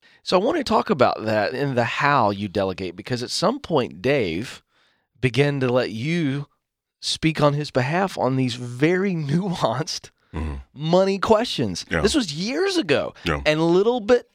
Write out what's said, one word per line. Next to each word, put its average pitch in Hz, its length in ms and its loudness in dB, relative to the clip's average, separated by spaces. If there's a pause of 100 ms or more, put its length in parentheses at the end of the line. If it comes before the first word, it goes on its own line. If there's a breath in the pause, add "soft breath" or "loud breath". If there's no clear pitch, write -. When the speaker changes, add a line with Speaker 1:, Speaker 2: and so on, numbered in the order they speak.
(220 soft breath)
Speaker 1:
So - 160 2
I 196 60 0
want 320 140 0
to 247 60 -4
talk 226 260 0
about 120 340 2
that 104 300 0
in 139 200 -2
the 117 100 2
how 131 460 2
you 101 160 -4
delegate, 92 480 -4
because 117 300 -6
at 104 60 -10
some 226 280 0
point, 113 440 -2
Dave 113 600 -2 (580)
began 139 400 2
to 127 120 0
let 120 180 2
you 143 560 -4 (540)
speak - 400 -2
on 147 140 4
his 147 160 -4
behalf 160 480 -2
on 127 180 0
these 127 180 0
very 156 600 0
<laughs> - 0 -
nuanced 160 960 -2 (240)
Speaker 2:
Mm-hmm. 76 220 -6 (180)
Speaker 1:
money 185 440 2
questions. 175 720 0
Speaker 2:
Yeah. 82 120 2
Speaker 1:
This 220 120 2
was 202 200 -2
years 294 420 -2
ago. 139 380 0 (100)
Speaker 2:
Yeah. 76 220 0
Speaker 1:
And 156 200 2
little 202 320 4
bit 240 360 2